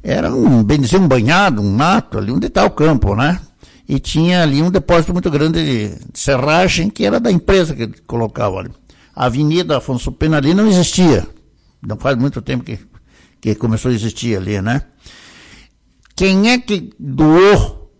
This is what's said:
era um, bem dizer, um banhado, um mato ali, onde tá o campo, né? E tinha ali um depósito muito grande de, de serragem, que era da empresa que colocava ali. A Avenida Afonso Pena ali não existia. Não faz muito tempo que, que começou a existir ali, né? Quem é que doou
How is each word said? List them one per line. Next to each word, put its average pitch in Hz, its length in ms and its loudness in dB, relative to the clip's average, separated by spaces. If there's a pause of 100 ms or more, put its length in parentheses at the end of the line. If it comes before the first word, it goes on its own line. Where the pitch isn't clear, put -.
era - 280 -4
um, 123 320 2
bem 143 160 2
dizer, 135 200 0
um 185 100 2
banhado, 135 540 2
um 101 100 -2
mato 151 460 0
ali, 101 120 -6
onde 160 200 -4
tá - 160 0
o - 40 0
campo, 123 460 2
né? 151 240 -2 (480)
E 135 100 -2
tinha 170 440 0
ali 143 200 0
um 175 80 0
depósito 170 440 0
muito 180 160 -2
grande 160 340 0
de, 117 240 -2 (240)
de - 80 -16
serragem, 165 720 0
que 214 160 -4
era 208 120 0
da 233 140 0
empresa 175 420 0
que 120 120 -6 (200)
colocava 107 520 -4
ali. - 120 -12 (460)
A 127 80 -2
Avenida 151 540 0
Afonso 123 340 -4
Pena 160 240 0
ali 147 160 2
não 202 160 2
existia. 180 580 4 (540)
Não 104 160 -8
faz 131 220 -2
muito 131 240 -2
tempo 131 200 -6
que, 113 160 -12 (640)
que 107 140 -2
começou 113 360 -2
a 123 40 0
existir 110 420 -4
ali, 95 240 -4
né? 117 220 -2 (1300)
Quem 190 360 2
é 247 80 2
que 208 400 -6
doou 156 1000 2